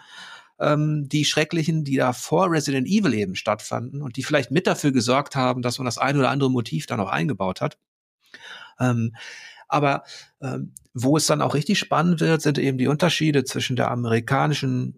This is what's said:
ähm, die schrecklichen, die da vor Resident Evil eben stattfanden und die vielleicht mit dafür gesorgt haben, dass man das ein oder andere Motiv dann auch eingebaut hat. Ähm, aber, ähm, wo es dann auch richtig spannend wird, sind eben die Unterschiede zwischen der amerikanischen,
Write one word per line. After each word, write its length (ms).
ähm, 500
die 160
schrecklichen, 600
die 120
da 160
vor 380
Resident 360
Evil 280
eben 220
stattfanden 640
und 140
die 60
vielleicht 280
mit 160
dafür 260
gesorgt 420
haben, 280
dass 160
man 80
das 100
ein 220
oder 100
andere 220
Motiv 360
dann 140
auch 80
eingebaut 540
hat. 160
Ähm, 360
aber, 360
ähm, 340
wo 220
es 100
dann 160
auch 120
richtig 240
spannend 420
wird, 220
sind 160
eben 200
die 80
Unterschiede 580
zwischen 320
der 140
amerikanischen, 1080